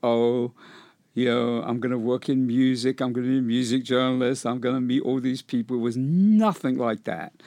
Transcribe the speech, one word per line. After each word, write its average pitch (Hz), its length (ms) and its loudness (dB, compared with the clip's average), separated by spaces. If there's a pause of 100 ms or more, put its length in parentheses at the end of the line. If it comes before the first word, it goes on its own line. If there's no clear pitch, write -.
"Oh, 120 520 2 (600)
you 123 120 0
know, 120 380 0
I'm 120 160 -4
gonna 127 180 -4
work 123 320 -2
in 131 180 0
music, 127 540 0
I'm 123 120 -2
gonna 123 140 -2
be 131 120 2
a - 20 2
music 123 420 0
journalist, 127 640 0
I'm 120 140 -4
gonna 127 220 -2
meet 123 200 0
all 131 180 -2
these 131 220 -4
people." 123 360 -4
It 117 40 -2
was 117 160 -2
nothing 185 800 2
like 117 260 -2
that. 80 300 -8 (140)